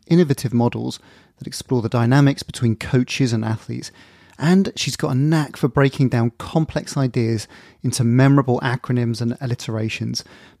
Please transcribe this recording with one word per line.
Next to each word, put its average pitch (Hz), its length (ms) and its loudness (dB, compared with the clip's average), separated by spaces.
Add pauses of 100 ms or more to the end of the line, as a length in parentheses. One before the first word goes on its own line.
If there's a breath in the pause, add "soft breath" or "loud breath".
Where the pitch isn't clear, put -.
innovative 147 480 2
models 120 460 0 (380 soft breath)
that - 80 -14
explore - 360 -4
the 110 60 -2
dynamics 135 540 4
between 113 340 -2
coaches 127 560 0
and 113 120 0
athletes. 110 460 -6 (480 soft breath)
And 185 360 2
she's - 220 -6
got 147 160 -2
a - 20 0
knack 151 420 0
for 143 120 0
breaking 139 400 2
down 117 300 0
complex - 580 -4
ideas 117 500 -2 (360 loud breath)
into 123 200 -2
memorable 131 580 4
acronyms 120 600 -2
and 117 200 -4
alliterations, 113 840 -6 (360 loud breath)